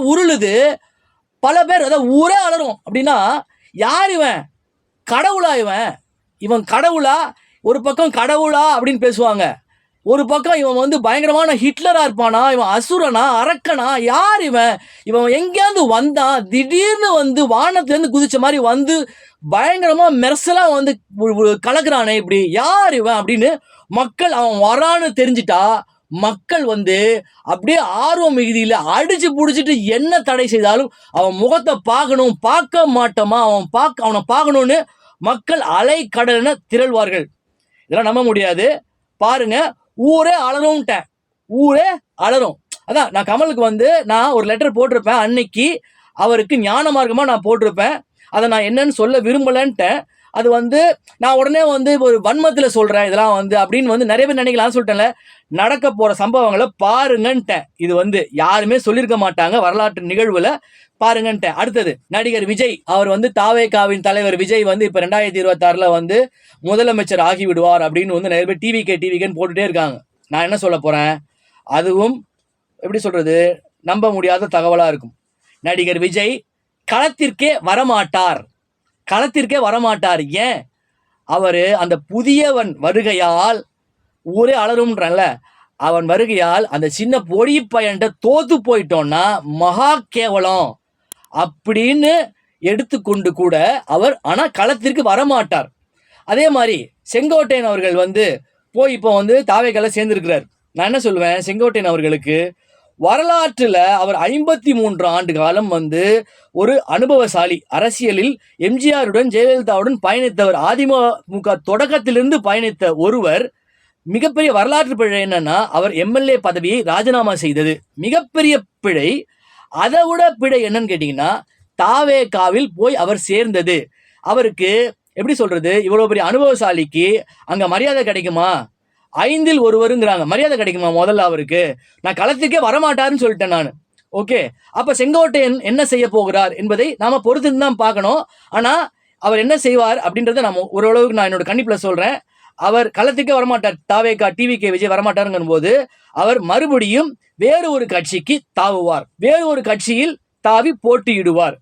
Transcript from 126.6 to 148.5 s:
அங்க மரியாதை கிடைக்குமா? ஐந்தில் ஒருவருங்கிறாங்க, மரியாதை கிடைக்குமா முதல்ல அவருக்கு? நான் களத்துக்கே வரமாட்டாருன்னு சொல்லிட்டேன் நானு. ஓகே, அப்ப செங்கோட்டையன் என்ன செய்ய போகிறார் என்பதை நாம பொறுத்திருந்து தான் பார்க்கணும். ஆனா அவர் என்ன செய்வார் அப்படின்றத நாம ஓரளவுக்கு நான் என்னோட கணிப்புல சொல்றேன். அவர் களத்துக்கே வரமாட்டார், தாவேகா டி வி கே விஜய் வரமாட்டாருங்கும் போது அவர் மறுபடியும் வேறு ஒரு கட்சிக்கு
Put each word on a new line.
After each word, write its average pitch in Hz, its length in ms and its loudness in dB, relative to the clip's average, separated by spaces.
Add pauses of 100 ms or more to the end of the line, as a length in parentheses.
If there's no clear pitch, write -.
அங்க 185 220 -2
மரியாதை 254 360 0
கிடைக்குமா? 180 460 -2 (640)
ஐந்தில் 302 500 0
ஒருவருங்கிறாங்க, 220 640 2
மரியாதை 269 320 0
கிடைக்குமா 180 340 -2
முதல்ல 185 360 2
அவருக்கு? 160 340 -2 (400)
நான் 180 180 -6
களத்துக்கே 269 420 0
வரமாட்டாருன்னு 269 640 0
சொல்லிட்டேன் 196 320 -2
நானு. 156 140 -4 (440)
ஓகே, 214 260 -2 (320)
அப்ப 254 240 -2
செங்கோட்டையன் 277 680 2
என்ன 240 220 0
செய்ய 247 220 0
போகிறார் 196 480 0
என்பதை 208 320 0 (100)
நாம 247 220 0
பொறுத்திருந்து 269 460 0
தான் 240 160 -2
பார்க்கணும். 220 400 0 (300)
ஆனா 240 220 0 (480)
அவர் 220 220 0
என்ன 294 140 2
செய்வார் 247 420 2
அப்படின்றத 233 440 -2
நாம 185 260 -2
ஓரளவுக்கு 220 500 2
நான் 190 100 0
என்னோட 180 180 -4
கணிப்புல 220 320 -2
சொல்றேன். 196 380 -2 (420)
அவர் 220 300 0
களத்துக்கே 269 460 -2
வரமாட்டார், 240 420 -2 (100)
தாவேகா 214 440 0
டி 214 160 -4
வி 247 100 -2
கே 202 140 -4
விஜய் 190 200 -2
வரமாட்டாருங்கும் 196 600 -2
போது 160 180 0 (440)
அவர் 220 280 0
மறுபடியும் 254 640 0 (280)
வேறு 302 320 2
ஒரு 269 180 -2
கட்சிக்கு 175 480 -4 (200)